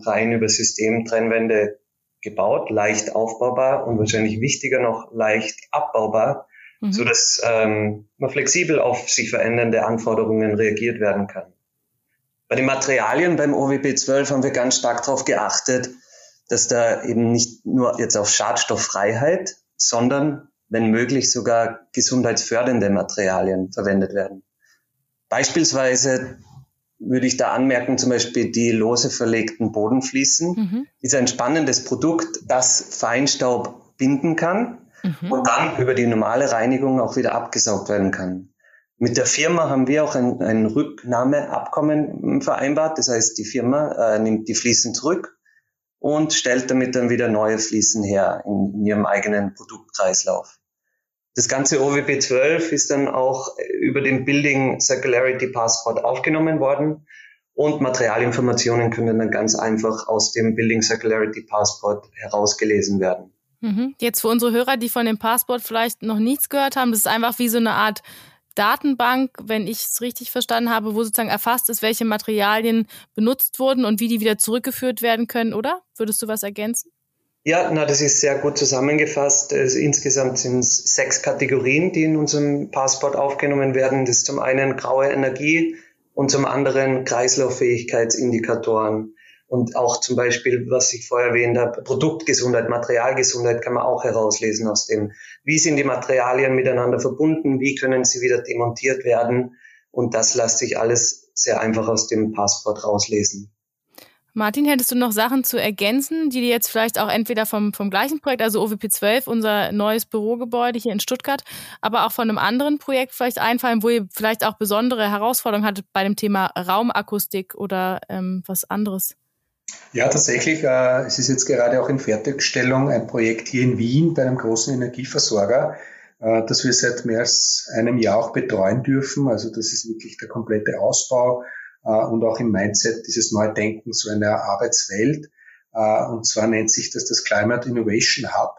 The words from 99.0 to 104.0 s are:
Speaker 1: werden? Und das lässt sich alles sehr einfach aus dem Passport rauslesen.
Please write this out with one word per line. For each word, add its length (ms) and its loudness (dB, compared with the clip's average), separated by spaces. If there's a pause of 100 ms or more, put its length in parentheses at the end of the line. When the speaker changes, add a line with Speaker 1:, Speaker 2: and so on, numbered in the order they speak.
Speaker 1:
werden? 540 2 (340)
Und 240 0
das 180 2
lässt 260 0
sich 200 -2
alles 560 0
sehr 240 0
einfach 300 0
aus 180 0
dem 240 0
Passport 540 -2
rauslesen. 640 -2 (840)